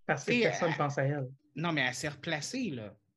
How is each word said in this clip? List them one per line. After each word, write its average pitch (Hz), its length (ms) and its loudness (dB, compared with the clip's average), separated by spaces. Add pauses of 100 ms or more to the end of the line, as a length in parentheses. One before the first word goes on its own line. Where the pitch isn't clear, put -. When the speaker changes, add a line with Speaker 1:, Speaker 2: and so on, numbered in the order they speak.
Speaker 1:
Parce 147 180 0
que 247 80 2
Speaker 2:
Et 240 100 6
Speaker 1:
personne 175 280 2
Speaker 2:
elle 147 60 0
Speaker 1:
pense 147 220 0
à 139 60 4
elle. 139 240 0 (280)
Speaker 2:
Non, 170 160 0
mais 147 100 2
elle 127 120 0
s'est - 140 -4
replacée, 165 600 -4
là. 110 240 -8 (220)